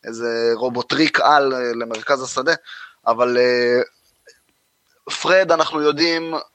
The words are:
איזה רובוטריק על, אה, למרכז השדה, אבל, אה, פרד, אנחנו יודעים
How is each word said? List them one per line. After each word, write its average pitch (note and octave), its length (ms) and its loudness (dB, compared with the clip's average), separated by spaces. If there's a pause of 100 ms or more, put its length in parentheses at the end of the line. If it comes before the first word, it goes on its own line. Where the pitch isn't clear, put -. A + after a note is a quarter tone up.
איזה A#2 480 -2
רובוטריק B2 640 -2
על, C#3+ 340 4
אה, B2+ 60 -4 (160)
למרכז A#2 480 -4
השדה, C3+ 300 -2 (540)
אבל, B2 300 2
אה, B2 440 2 (1400)
פרד, F3+ 300 2
אנחנו D#3+ 300 0
יודעים E3 520 0 (220)